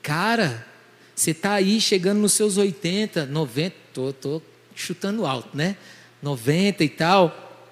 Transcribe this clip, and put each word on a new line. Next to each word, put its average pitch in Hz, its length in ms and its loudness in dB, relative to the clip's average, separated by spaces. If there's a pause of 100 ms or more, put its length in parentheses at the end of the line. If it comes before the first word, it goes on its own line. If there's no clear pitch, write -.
Cara, 165 640 -2 (480)
você - 220 0
tá 202 200 0
aí 202 260 2
chegando 196 400 2
nos 208 140 4
seus 214 220 2
oitenta, 196 720 0
noventa, 147 480 -4 (180)
tô, 131 200 -6
tô 143 300 -8 (340)
chutando 196 500 -4
alto, 135 300 -6
né? 175 200 -2 (460)
Noventa 147 640 0
e 147 40 2
tal. 170 840 2